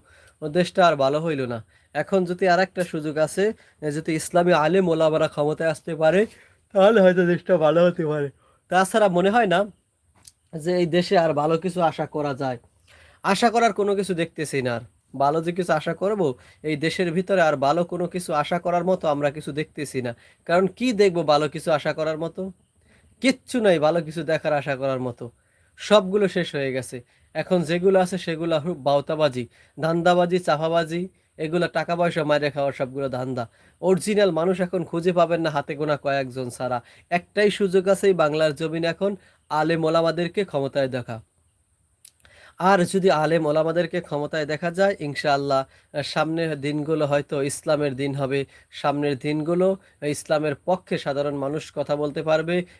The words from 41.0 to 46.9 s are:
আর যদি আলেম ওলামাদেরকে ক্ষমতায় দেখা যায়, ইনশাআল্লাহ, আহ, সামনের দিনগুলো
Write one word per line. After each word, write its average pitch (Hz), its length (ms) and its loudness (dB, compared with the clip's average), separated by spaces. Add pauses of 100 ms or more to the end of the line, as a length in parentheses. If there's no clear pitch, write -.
আর 190 260 4
যদি 190 260 2
আলেম 156 340 2
ওলামাদেরকে 160 560 0
ক্ষমতায় 147 440 -6
দেখা 151 260 -4
যায়, 196 280 2
ইনশাআল্লাহ, 139 600 0
আহ, - 400 -10
সামনের 156 600 -2
দিনগুলো 147 440 -2